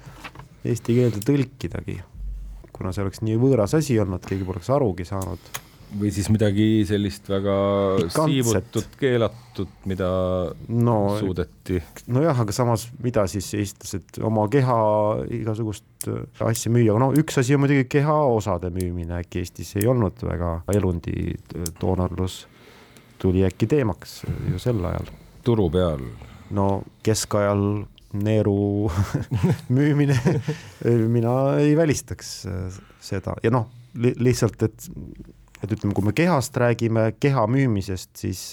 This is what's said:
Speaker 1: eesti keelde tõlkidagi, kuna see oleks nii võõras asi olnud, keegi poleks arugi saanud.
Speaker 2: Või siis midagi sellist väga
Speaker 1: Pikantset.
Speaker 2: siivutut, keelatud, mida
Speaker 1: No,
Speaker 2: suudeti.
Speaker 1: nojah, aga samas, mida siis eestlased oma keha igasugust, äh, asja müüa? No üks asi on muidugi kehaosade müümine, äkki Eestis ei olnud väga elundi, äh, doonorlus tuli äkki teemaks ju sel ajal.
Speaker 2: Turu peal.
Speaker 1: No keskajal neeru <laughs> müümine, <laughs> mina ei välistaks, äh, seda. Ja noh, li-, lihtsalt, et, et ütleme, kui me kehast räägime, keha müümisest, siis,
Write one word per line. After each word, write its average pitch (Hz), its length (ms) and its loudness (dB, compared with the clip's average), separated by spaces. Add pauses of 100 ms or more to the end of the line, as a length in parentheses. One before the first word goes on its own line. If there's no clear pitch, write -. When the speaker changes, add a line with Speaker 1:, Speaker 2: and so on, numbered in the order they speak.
(600)
Speaker 1:
eesti 120 360 0
keelde 117 300 2
tõlkidagi, 98 720 -2 (680)
kuna 92 260 -8
see 101 80 -4
oleks 98 240 -4
nii 110 160 2
võõras 123 340 4
asi 139 220 2
olnud, 95 260 0
keegi 98 220 -4
poleks - 240 -6
arugi 104 400 0
saanud. 92 440 -8 (380)
Speaker 2:
Või 104 180 -2
siis 98 160 -2
midagi 104 380 4 (180)
sellist 101 480 -2
väga 98 240 0 (420)
Speaker 1:
Pikantset. 90 280 0
Speaker 2:
siivutut, 117 720 0
keelatud, 117 840 -2
mida 95 260 -2 (560)
Speaker 1:
No, 117 320 2 (160)
Speaker 2:
suudeti. 92 680 -4 (280)
Speaker 1:
nojah, 131 360 2
aga 101 140 -2
samas, 120 400 0
mida 113 320 0
siis 98 260 -6
eestlased - 640 -8
oma 107 320 0
keha 127 280 2 (500)
igasugust, 110 580 -6 (200)
äh, 110 180 -6 (160)
asja 113 340 0
müüa? 113 240 6
No 131 160 4
üks 156 240 2
asi 135 160 4
on 139 80 4
muidugi 139 240 4
kehaosade 123 880 2
müümine, 87 480 -4
äkki 87 220 -6
Eestis - 320 -10
ei 101 100 2
olnud 120 320 2
väga 85 380 -4 (120)
elundi, 87 680 -2 (140)
äh, 82 240 -8
doonorlus 92 640 -2 (760)
tuli 92 300 2
äkki 104 240 0
teemaks - 540 -2 (220)
ju 90 120 0
sel 117 260 0
ajal. 85 300 -4 (280)
Speaker 2:
Turu 110 280 2
peal. 82 320 2 (460)
Speaker 1:
No 98 240 0 (300)
keskajal 104 800 0 (280)
neeru 104 800 2 (320)
<laughs> 123 560 0
müümine, 143 400 4 (480)
<laughs> 117 500 2
mina 120 220 2 (200)
ei 147 200 4
välistaks, - 560 -2 (120)
äh, 92 360 -6 (140)
seda. 92 440 -6
Ja 117 140 2
noh, 120 160 0 (220)
li-, 120 260 0
lihtsalt, 120 460 2
et, - 260 -4 (720)
et 101 120 -6
ütleme, 104 240 -2
kui 98 80 0
me 104 80 0
kehast 151 460 0
räägime, 113 580 2
keha 135 320 2
müümisest, 104 680 0
siis, 95 260 -6 (120)